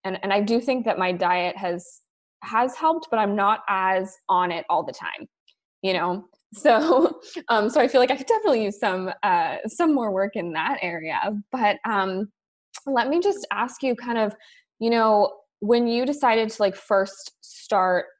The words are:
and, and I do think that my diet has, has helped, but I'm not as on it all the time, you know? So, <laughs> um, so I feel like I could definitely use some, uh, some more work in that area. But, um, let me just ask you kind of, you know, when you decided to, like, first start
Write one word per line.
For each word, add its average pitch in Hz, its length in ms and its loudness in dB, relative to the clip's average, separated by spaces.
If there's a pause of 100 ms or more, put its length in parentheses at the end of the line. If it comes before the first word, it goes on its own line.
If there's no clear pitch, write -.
and, 190 180 -6
and 196 100 -2
I 202 80 4
do 226 200 2
think 254 240 -2
that 226 140 0
my 185 140 0
diet 180 440 0
has, 180 300 -6 (560)
has 247 340 0
helped, 320 340 0
but 233 80 0
I'm 202 180 0
not 208 320 2
as 190 460 0 (140)
on 180 240 2
it 165 160 -6
all 165 160 0
the 127 80 -10
time, - 340 -12 (560)
you 190 120 -2
know? 180 340 -4 (260)
So, 294 680 4 (140)
<laughs> - 140 -12
um, 214 220 2
so 302 100 2
I 254 80 4
feel 262 120 4
like 247 100 4
I 285 60 2
could 277 100 -12
definitely 392 380 2
use 208 140 -6
some, 185 320 -2 (120)
uh, 170 440 2
some 311 280 0
more 226 180 0
work 196 240 -2
in 175 160 -6
that 160 300 -2
area. 160 380 -4 (320)
But, 214 260 0 (100)
um, 196 440 -2 (540)
let 254 220 0
me 330 120 2
just 403 320 -2
ask - 300 -4
you 254 140 0
kind 240 220 -4
of, 214 160 0 (440)
you 233 120 0
know, 220 420 4 (280)
when 240 260 2
you 233 180 0
decided 233 460 0
to, 214 120 -2
like, 190 140 2
first - 640 -2
start 185 680 -2 (140)